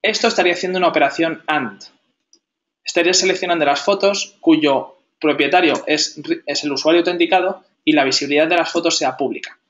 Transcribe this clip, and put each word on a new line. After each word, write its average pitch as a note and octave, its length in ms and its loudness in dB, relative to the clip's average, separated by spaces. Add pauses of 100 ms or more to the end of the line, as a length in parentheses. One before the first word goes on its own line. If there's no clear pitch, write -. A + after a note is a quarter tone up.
esto - 280 0
estaría F3 240 2
haciendo F#3 260 -4
una F3+ 80 2
operación E3 600 0
and. C3 340 -4 (1000)
Estaría F3 300 0
seleccionando F#3 500 0
las C#3 160 0
fotos - 580 0
cuyo D3 600 2 (220)
propietario C#3+ 680 2
es, D3+ 320 -2 (260)
es C#3+ 160 -6
el D3+ 80 -4
usuario D#3 300 2
autenticado F3 640 0 (200)
y D#3 80 0
la D3 120 4
visibilidad C#3+ 420 0
de F3 100 0
las E3 140 -2
fotos E3+ 260 -2
sea C#3 200 -4
pública. - 420 -6 (120)